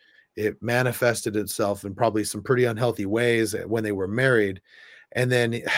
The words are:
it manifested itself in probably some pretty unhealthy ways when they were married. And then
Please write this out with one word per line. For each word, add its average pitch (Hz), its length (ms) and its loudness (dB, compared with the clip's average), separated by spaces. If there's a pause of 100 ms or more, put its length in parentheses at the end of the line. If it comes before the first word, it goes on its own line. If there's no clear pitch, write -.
(360)
it 104 260 -4
manifested 120 720 0
itself 101 480 -2
in 101 100 -8
probably 107 300 0
some 104 180 -8
pretty 127 240 2
unhealthy 113 400 -2
ways 113 480 2 (120)
when 110 180 -2
they 104 80 -2
were 95 160 -4
married. 110 520 2 (520)
And 123 200 0
then 120 300 2 (160)